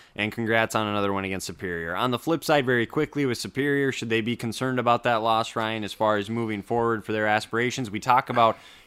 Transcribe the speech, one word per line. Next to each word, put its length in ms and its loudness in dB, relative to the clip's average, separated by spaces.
and 160 -2
congrats 420 0
on 120 0
another 260 0
win 140 -2
against 200 -6
Superior. 480 -6
On 180 0
the 60 0
flip 240 -2
side, 220 2
very 220 2
quickly 400 -2
with 100 -2
Superior, 560 0
should 160 -8
they 140 2
be 140 -2
concerned 420 -4
about 240 4
that 200 2
loss, 340 0
Ryan, 280 -4
as 80 -8
far 240 2
as 140 -2
moving 320 -4
forward 420 0
for 80 -6
their 140 0
aspirations? 640 0
We 100 -6
talk 300 2
about 260 6